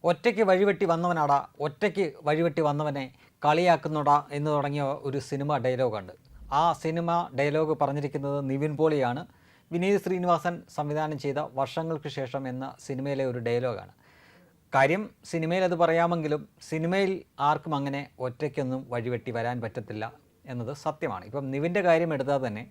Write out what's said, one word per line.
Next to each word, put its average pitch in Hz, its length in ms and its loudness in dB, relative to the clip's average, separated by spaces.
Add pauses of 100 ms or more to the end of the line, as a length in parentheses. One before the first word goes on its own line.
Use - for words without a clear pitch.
"ഒറ്റയ്ക്ക് 185 440 2
വഴിവെട്ടി 196 380 4
വന്നവനാടാ, 165 520 2 (280)
ഒറ്റയ്ക്ക് 185 400 0 (180)
വഴിവെട്ടി 156 380 2
വന്നവനെ 147 420 0 (420)
കളിയാക്കുന്നോടാ" 156 720 4 (220)
എന്ന് 147 140 -2
തുടങ്ങിയ 143 340 0 (220)
ഒരു 135 200 -4
സിനിമ 143 300 -2
ഡയലോഗുണ്ട്. 120 540 0 (500)
ആ - 20 4 (180)
സിനിമ 170 280 -2 (300)
ഡയലോഗ് 151 420 2
പറഞ്ഞിരിക്കുന്നത് 143 680 -2
നിവിൻ 143 300 -2
പോളിയാണ്. 147 420 2 (500)
വിനീത് 185 340 2
ശ്രീനിവാസൻ 175 560 0 (160)
സംവിധാനം 147 460 -2
ചെയ്ത 139 160 -2 (200)
വർഷങ്ങൾക്ക് 156 580 -4
ശേഷം 135 340 -6
എന്ന 131 220 -8 (140)
സിനിമയിലെ 135 440 -2
ഒരു 120 160 -4
ഡയലോഗാണ്. 117 460 -2 (800)
കാര്യം, 165 320 4 (260)
സിനിമയിൽ 170 380 0
അത് 175 140 0
പറയാമെങ്കിലും 160 600 2 (260)
സിനിമയിൽ 185 440 0 (360)
ആർക്കും 151 300 -2
അങ്ങനെ 139 240 -4 (160)
ഒറ്റയ്ക്കൊന്നും 131 680 -4
വഴിവെട്ടി 120 500 -4
വരാൻ 120 220 -2
പറ്റത്തില്ല 110 500 -8 (340)
എന്നത് 123 280 -8 (100)
സത്യമാണ്. 135 420 -4
ഇപ്പം 135 300 -6
നിവിൻ്റെ 170 340 0
കാര്യം 165 280 6
എടുത്താൽ 135 300 0
തന്നെ 110 240 -6